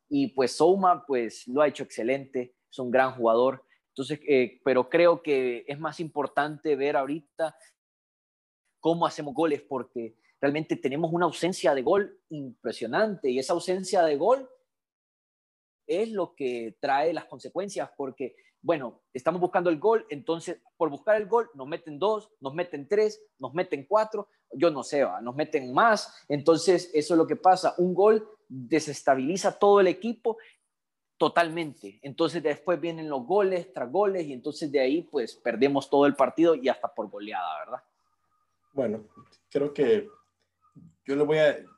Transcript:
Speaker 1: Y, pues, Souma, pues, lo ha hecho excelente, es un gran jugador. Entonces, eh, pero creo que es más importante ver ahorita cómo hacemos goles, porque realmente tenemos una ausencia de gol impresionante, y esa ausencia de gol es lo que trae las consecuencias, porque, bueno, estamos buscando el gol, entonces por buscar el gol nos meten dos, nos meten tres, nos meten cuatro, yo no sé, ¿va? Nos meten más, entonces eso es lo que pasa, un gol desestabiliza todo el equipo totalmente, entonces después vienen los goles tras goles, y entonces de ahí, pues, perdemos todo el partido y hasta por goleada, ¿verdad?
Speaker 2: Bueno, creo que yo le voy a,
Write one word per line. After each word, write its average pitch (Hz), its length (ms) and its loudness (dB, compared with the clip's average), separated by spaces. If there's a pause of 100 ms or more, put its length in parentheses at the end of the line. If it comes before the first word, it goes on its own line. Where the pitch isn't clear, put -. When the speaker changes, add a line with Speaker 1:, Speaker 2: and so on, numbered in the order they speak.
Speaker 1:
Y, 139 200 0
pues, 127 240 0
Souma, 180 540 4
pues, 120 420 -4
lo 135 140 0
ha 147 60 4
hecho 139 140 -6
excelente, 127 720 -4 (160)
es - 80 -16
un 127 120 -6
gran 131 240 2
jugador. 123 500 2 (240)
Entonces, 135 400 -8
eh, 127 360 2
pero 127 240 2
creo 170 360 4
que 127 420 -2
es 143 140 -10
más 156 180 -8
importante 147 800 -4
ver 143 200 0
ahorita 151 600 -6 (1200)
cómo 165 280 0
hacemos 147 280 -8
goles, 147 280 0
porque 120 520 -8 (260)
realmente 147 360 -2
tenemos 156 360 -4
una 175 140 0
ausencia 165 480 0
de 131 80 0
gol 196 460 0
impresionante, 139 1000 -6
y 127 120 0
esa 156 140 -2
ausencia 185 500 0
de 151 120 2
gol 254 320 0 (1400)
es 208 240 -2
lo 180 240 -6
que 120 440 -6
trae 143 320 0
las 156 120 -6
consecuencias, 147 720 -10
porque, 131 400 -8 (260)
bueno, 135 400 -4 (100)
estamos 165 280 -2
buscando 175 280 0
el 156 120 2
gol, 220 300 2
entonces 160 500 -6 (160)
por 160 140 0
buscar 208 260 0
el 208 100 -4
gol 226 280 0
nos 135 120 -12
meten 156 320 -10
dos, 208 400 0
nos 135 160 -10
meten 151 320 -8
tres, 208 340 0 (200)
nos 127 120 -10
meten 151 360 -4
cuatro, 214 400 0 (240)
yo 170 180 2
no 135 140 -4
sé, 143 180 0
¿va? 95 180 -2
Nos 120 140 -8
meten 139 380 -4
más, 196 560 2
entonces 160 640 2
eso 151 200 2
es 160 40 6
lo 160 80 4
que 151 100 -2
pasa, 185 420 2
un 180 160 0
gol 214 340 4 (200)
desestabiliza 143 1120 -2
todo 202 220 6
el 185 80 6
equipo 226 500 -4 (800)
totalmente, 156 840 -2
entonces 151 420 -2
después 156 360 -2
vienen 160 280 -6
los 131 180 -6
goles 185 460 0
tras 127 180 -8
goles, 185 340 0
y 147 80 -10
entonces 143 380 -8
de 139 80 2
ahí, 135 240 2
pues, 127 320 -6
perdemos 131 560 0
todo 143 160 6
el 139 80 4
partido 151 400 4
y 131 140 -2
hasta - 260 -2
por 107 160 -8
goleada, 95 540 -8
¿verdad? 113 180 -12 (880)
Speaker 2:
Bueno, 113 380 -6 (400)
creo 143 240 -4
que 117 360 2 (960)
yo 139 120 -4
le 147 80 2
voy 156 140 2
a, 151 180 4 (220)